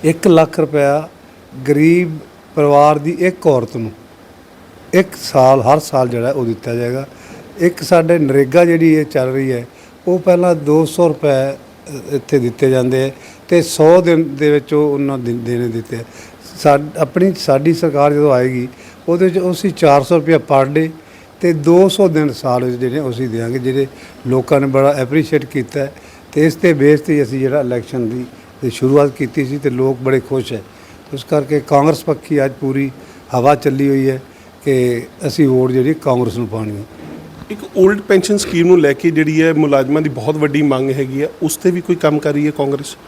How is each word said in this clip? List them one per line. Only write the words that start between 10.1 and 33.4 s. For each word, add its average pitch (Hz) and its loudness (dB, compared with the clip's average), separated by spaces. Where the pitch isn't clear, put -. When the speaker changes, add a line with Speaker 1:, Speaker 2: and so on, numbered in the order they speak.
Speaker 1:
ਪਹਿਲਾਂ 175 2
ਦੋ 151 2
ਸੌ 170 0
ਰੁਪਏ, 139 0
ਅ, - -12
ਇੱਥੇ 135 0
ਦਿੱਤੇ 120 0
ਜਾਂਦੇ 131 0
ਹੈ 135 -4
ਤੇ 170 4
ਸੌ 165 4
ਦਿਨ 160 0
ਦੇ 147 0
ਵਿੱਚ 147 -2
ਉਹ 147 0
ਉਹਨਾਂ 139 -4
ਦੇ, 120 -6
ਦੇਣੇ 120 -4
ਦਿੱਤੇ 113 -8
ਆ। - -10
ਸਾ-, 143 2
ਆਪਣੀ, 175 0
ਸਾਡੀ 147 0
ਸਰਕਾਰ 147 0
ਜਦੋਂ 147 2
ਆਏਗੀ, 127 0
ਉਹਦੇ 180 2
'ਚ 180 -2
ਅਸੀਂ 180 -4
ਚਾਰ 143 4
ਸੌ 170 0
ਰੁਪਇਆ 156 2
per 135 0
day 160 0
ਤੇ 175 0
ਦੋ 170 4
ਸੌ 190 2
ਦਿਨ 156 0
ਸਾਲ 123 -2
ਵਿੱਚ 123 -4
ਜਿਹੜੇ 131 -4
ਅਸੀਂ 123 -6
ਦਿਆਂਗੇ, 117 -6
ਜਿਹੜੇ 131 -2
ਲੋਕਾਂ 131 2
ਨੇ 139 -2
ਬੜਾ 135 2
ਐਪਰੀਸ਼ੀਏਟ 135 -2
ਕੀਤਾ 135 -6
ਹੈ। 135 -6
ਤੇ 151 2
ਇਸ 160 2
'ਤੇ 170 2
ਬੇਸ 147 4
'ਤੇ 147 0
ਅਸੀਂ 127 -6
ਜਿਹੜਾ 135 -2
ਇਲੈਕਸ਼ਨ 123 -4
ਦੀ, 123 -8
ਦੀ 123 -2
ਸ਼ੁਰੂਆਤ 139 2
ਕੀਤੀ 135 -6
ਸੀ 139 -8
ਤੇ 139 -4
ਲੋਕ 131 -2
ਬੜੇ 131 -2
ਖੁਸ਼ 131 -6
ਹੈ। 104 -8
ਇਸ 131 -12
ਕਰਕੇ 147 -2
ਕਾਂਗਰਸ 143 0
ਪੱਖੀ 147 -2
ਅੱਜ 139 -4
ਪੂਰੀ 135 -4
ਹਵਾ 135 4